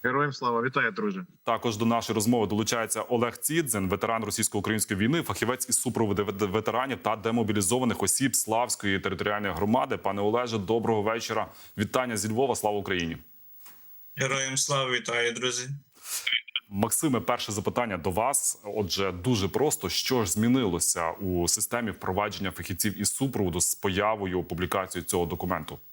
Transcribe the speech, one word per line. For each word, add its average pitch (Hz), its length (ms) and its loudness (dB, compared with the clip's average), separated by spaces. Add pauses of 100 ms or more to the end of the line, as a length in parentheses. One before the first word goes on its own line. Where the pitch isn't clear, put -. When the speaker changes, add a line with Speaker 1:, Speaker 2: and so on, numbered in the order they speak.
Speaker 1:
Героям 139 300 2
слава! 117 280 0
Вітаю, 127 300 0
друже! 98 340 -4 (180)
Speaker 2:
Також 113 340 0
до 110 80 2
нашої 113 300 2
розмови 110 320 4
долучається 110 540 0
Олег 120 360 0
Цідзин, 120 520 0
ветеран 110 340 0
російсько-української 104 760 -2
війни, 143 220 4
фахівець - 480 -2
із - 80 2
супроводу 104 480 2
вет-, 98 260 0
ветеранів 110 500 0
та 110 140 2
демобілізованих 110 880 2
осіб - 320 2
Славської 107 640 0
територіальної 98 540 -2
громади. 110 440 2
Пане 101 240 -2
Олеже, 113 360 0
доброго 110 440 2
вечора! 110 460 -2 (300)
Вітання 113 400 0
зі 101 120 -2
Львова! 120 260 2
Слава 104 220 0
Україні! 87 400 -2 (1000)
Speaker 3:
Героям 135 420 -2
слава! 135 340 0
Вітаю, 120 420 0
друзі! 123 360 -4 (1040)
Speaker 2:
Максиме, 113 460 2
перше 117 320 0
запитання 110 460 0
до 85 140 -2
вас. 117 520 0
Отже, 98 480 -2
дуже 95 360 0
просто. 117 420 0
Що 120 360 0
ж 85 60 -2
змінилося 101 800 2
у 87 360 0
системі 110 440 0
впровадження 95 600 -2
фахівців 101 500 -4
із - 140 0
супроводу 98 460 0
з - 140 0
появою, 98 680 0
публікацією 90 640 -2
цього 87 200 2
документу? 87 540 -4 (140)